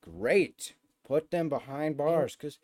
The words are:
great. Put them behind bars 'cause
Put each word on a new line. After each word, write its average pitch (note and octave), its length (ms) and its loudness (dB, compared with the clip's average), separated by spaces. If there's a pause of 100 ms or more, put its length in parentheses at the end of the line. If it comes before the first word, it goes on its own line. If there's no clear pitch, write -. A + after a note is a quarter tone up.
great. F#3 720 0 (300)
Put D3+ 260 0
them E3 200 0
behind C#3 480 -4
bars D3 360 2
'cause - 300 -12